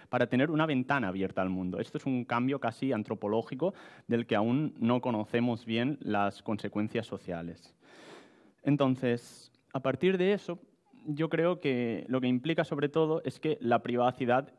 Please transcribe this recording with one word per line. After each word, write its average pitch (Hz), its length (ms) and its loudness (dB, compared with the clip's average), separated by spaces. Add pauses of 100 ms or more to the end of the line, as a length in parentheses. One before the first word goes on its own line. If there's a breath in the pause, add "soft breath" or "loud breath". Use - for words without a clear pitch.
para 123 180 2
tener 135 240 2
una 156 140 2
ventana 131 420 0
abierta 95 340 -2
al 92 80 0
mundo. 92 300 -4
Esto - 180 -6
es - 80 -8
un 127 200 -2
cambio 127 340 0
casi 127 320 -2
antropológico 113 800 -2 (340 loud breath)
del 117 180 0
que 113 100 0
aún 120 440 0
no 120 220 2
conocemos 120 640 -2
bien 117 360 -2
las 101 420 -2
consecuencias 107 640 -4
sociales. 85 680 -10 (880 loud breath)
Entonces, 131 880 0 (220)
a 135 80 -4
partir 135 360 2
de 185 160 4
eso, 175 260 -6 (460)
yo 151 240 -2
creo 170 300 2
que 123 480 0
lo 127 140 0
que 127 60 2
implica 156 360 2
sobre 147 260 -2
todo 160 360 2
es - 140 -8
que 156 220 -2
la 117 220 2
privacidad 123 760 0